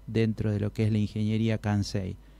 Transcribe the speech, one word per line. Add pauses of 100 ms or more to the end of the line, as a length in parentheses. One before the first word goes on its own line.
dentro
de
lo
que
es
la
ingeniería
Kansei. (220)